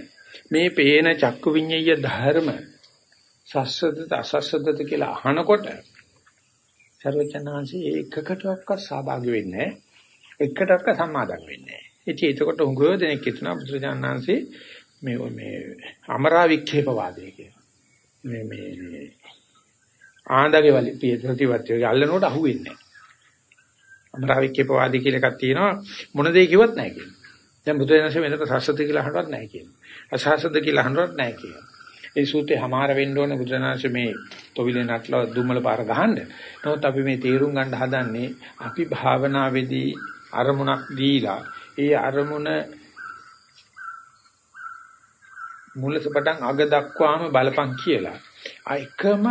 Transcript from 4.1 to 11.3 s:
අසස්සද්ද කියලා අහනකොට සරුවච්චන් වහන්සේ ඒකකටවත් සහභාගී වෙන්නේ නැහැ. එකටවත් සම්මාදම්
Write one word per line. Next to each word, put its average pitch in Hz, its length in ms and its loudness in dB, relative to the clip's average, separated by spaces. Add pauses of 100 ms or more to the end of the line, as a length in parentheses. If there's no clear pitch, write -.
අසස්සද්ද 147 720 -2
කියලා 143 340 -4
අහනකොට 170 520 2 (1300)
සරුවච්චන් 147 480 -4
වහන්සේ 143 400 -8
ඒකකටවත් 185 920 -6
සහභාගී 131 540 -6
වෙන්නේ 101 340 -4
නැහැ. - 20 -8 (720)
එකටවත් 180 540 2
සම්මාදම් 147 480 -4